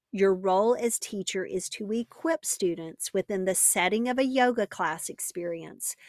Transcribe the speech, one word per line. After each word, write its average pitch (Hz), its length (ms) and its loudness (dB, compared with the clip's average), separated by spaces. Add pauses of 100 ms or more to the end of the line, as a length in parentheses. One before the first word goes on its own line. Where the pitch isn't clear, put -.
(120)
Your 196 240 4
role 196 400 4
as 233 240 -2
teacher 190 460 -4
is - 240 -4
to 214 240 -6
equip 311 500 -2
students - 680 -4
within 190 320 -2
the 185 100 2
setting 208 540 2
of 254 100 0
a 269 60 4
yoga 247 420 2
class 160 400 -4
experience 170 880 -8 (140)